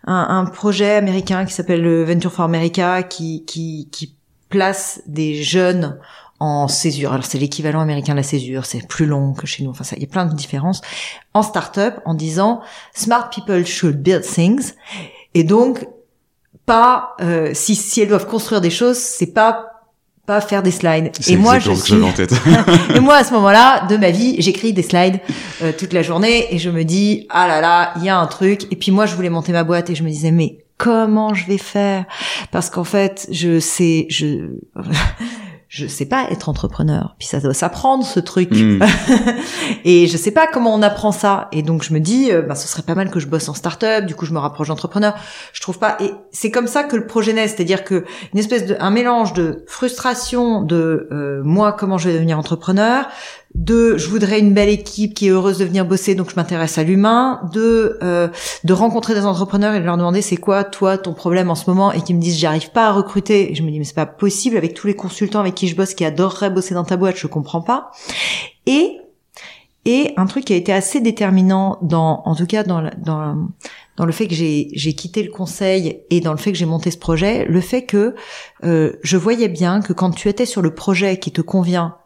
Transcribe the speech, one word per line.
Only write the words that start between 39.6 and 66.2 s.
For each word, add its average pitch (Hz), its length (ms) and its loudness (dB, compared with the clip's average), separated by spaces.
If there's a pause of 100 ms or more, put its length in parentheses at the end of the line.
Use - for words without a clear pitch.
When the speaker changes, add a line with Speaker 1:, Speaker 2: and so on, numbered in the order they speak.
Speaker 1:
Et 175 220 8
je 170 100 -2
sais 208 140 -2
pas 320 160 4
comment 233 280 0
on 214 80 2
apprend 208 300 2
ça. 196 400 0
Et 156 100 -2
donc, 156 200 0
je 160 100 -4
me 156 80 2
dis, 240 300 2
euh, « 165 180 2
Ben, 143 60 -4
ce - 140 -8
serait - 140 -8
pas 165 120 -4
mal 190 160 -2
que 175 100 -2
je 143 60 -8
bosse 156 220 -2
en 143 60 -10
start-up. » 214 520 -2
Du 160 80 -8
coup, 175 120 -8
je 156 60 -6
me 156 60 -2
rapproche 147 300 -4
d'entrepreneurs. 202 460 -2 (380)
Je - 80 -14
trouve - 180 -8
pas. 214 220 0
Et 202 100 -2 (220)
c'est - 180 -4
comme 240 180 0
ça 294 160 -2
que 262 120 -2
le 226 100 -2
projet 220 260 0
naît. 220 160 0
C'est-à-dire 190 360 -2
que 175 200 -2 (280)
une 196 60 0
espèce 214 280 0
de, 202 140 -2
un 185 100 0
mélange 233 420 2
de 160 340 -2
frustration 247 960 -2
de, 160 500 0
euh, 143 320 -6
moi, 202 280 2
comment 190 260 -2
je 170 100 -2
vais 170 60 2
devenir 160 240 0
entrepreneur, 202 680 0 (480)
de, 226 420 4
je 165 120 -4
voudrais 208 320 0
une 202 120 6
belle 202 160 6
équipe 208 460 -2
qui 202 140 0
est - 20 6
heureuse 190 260 2
de 190 80 0
venir 185 220 0
bosser, 190 280 0
donc 185 160 -2
je - 60 -8
m'intéresse 165 400 -2
à 160 60 0
l'humain, 220 580 2 (140)
de, 226 480 2
euh, 175 260 0 (360)
de 170 100 4
rencontrer 220 400 2
des 202 100 2
entrepreneurs 202 500 0
et 196 60 0
de 165 40 -2
leur 175 120 0
demander, « 175 260 2
C'est 185 140 -2
quoi, 196 280 0
toi, 190 340 0
ton 185 160 -8
problème 180 340 0
en 165 60 0
ce 175 160 -2
moment ? » 190 240 4
Et 165 80 -2
qui 180 100 -4
me 170 80 2
disent, « 165 200 0
J'arrive 156 300 0
pas 226 180 2
à 208 40 2
recruter. » 196 600 0
Et - 20 -4
je 156 80 -4
me 160 80 -2
dis, « 151 100 -4
Mais 147 40 -4
c'est 143 100 -12
pas 165 120 0
possible 202 520 -2
avec 165 160 -2
tous - 140 -8
les 202 80 0
consultants 208 440 -4
avec 190 140 -2
qui 185 140 -2
je 165 80 -2
bosse 190 180 -2
qui 175 100 -2
adoreraient 185 460 -2